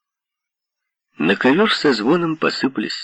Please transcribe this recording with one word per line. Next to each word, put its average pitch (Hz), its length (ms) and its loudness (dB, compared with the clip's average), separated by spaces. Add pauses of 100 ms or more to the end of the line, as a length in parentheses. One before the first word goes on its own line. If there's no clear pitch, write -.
(1160)
На 92 180 0
ковёр 185 380 2
со 147 200 2
звоном 160 440 0
посыпались 135 680 -4